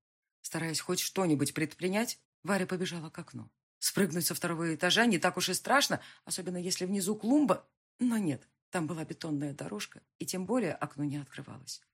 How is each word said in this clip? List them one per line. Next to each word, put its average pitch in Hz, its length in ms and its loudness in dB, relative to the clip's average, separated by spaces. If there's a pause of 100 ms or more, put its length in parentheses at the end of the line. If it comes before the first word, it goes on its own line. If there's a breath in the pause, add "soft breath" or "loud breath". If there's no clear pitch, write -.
(420)
Стараясь 160 380 -4
хоть 180 200 -2
что-нибудь 151 540 2
предпринять, 185 680 -2 (220)
Варя 185 240 2
побежала 170 420 -4
к - 100 -14
окну. 117 320 -12 (280)
Спрыгнуть 175 480 2
со - 80 -2
второго 170 400 0
этажа 180 320 4
не 196 120 6
так 180 200 2
уж 180 100 0
и 185 60 0
страшно, - 460 2 (240 loud breath)
особенно 175 340 -6
если 180 260 -2
внизу 196 320 0
клумба. 247 500 4 (320)
Но 240 200 2
нет, 151 280 -2 (240)
там 156 160 0
была 160 180 -6
бетонная 151 480 -4
дорожка, 196 480 -10 (180)
и - 80 -8
тем 185 200 -4
более 208 280 0
окно - 300 -6
не 143 120 -2
открывалось. 131 680 -12 (120)